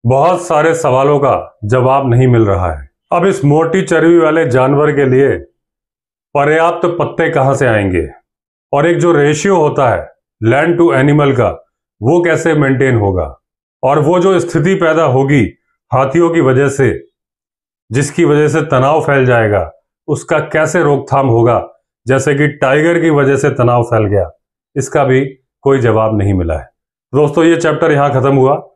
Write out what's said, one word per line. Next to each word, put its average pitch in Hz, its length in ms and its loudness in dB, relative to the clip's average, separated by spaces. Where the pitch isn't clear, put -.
बहुत 160 420 0
सारे 160 280 0
सवालों 139 440 0
का 127 460 -2
जवाब 131 440 0
नहीं 123 180 2
मिल 120 180 4
रहा 90 280 -2
है। 69 160 -14
अब 175 140 0
इस 185 200 -2
मोटी 160 360 0
चर्बी 165 360 2
वाले 160 280 2
जानवर 139 460 0
के 139 140 0
लिए 127 320 2
पर्याप्त 156 520 0
पत्ते 160 440 -4
कहां 135 260 0
से 139 120 0
आएंगे? 98 420 -2
और 143 140 0
एक 170 100 0
जो 170 140 0
रेशियो 151 460 0
होता 143 320 0
है 90 240 -6
लैंड 147 340 0
टू 170 160 2
एनिमल 143 400 2
का, 117 260 -2
वो 160 220 0
कैसे 160 300 0
मेंटेन 135 420 0
होगा? 92 440 -2
और 139 160 0
वो 165 200 0
जो 185 200 2
स्थिति 170 360 -2
पैदा 165 280 0
होगी 135 380 0
हाथियों 139 360 0
की 165 120 0
वजह 131 280 2
से, 131 380 -2
जिसकी 143 340 -2
वजह 147 220 2
से 156 140 0
तनाव 143 400 0
फैल 139 240 0
जाएगा, 110 460 0
उसका 151 320 -4
कैसे 156 440 -2
रोकथाम 139 440 0
होगा? 117 400 2
जैसे 135 280 0
कि 147 120 0
टाइगर 151 540 0
की 160 80 0
वजह 139 260 2
से 139 140 -2
तनाव 120 340 0
फैल 113 220 -2
गया, 98 260 -2
इसका 143 280 -2
भी 131 220 0
कोई 139 180 2
जवाब 110 380 0
नहीं 101 160 0
मिला 82 260 -4
है। - 60 -16
दोस्तों, 147 280 0
ये 165 120 4
चैप्टर 160 360 -2
यहाँ 143 200 0
खत्म 131 240 0
हुआ। 135 400 0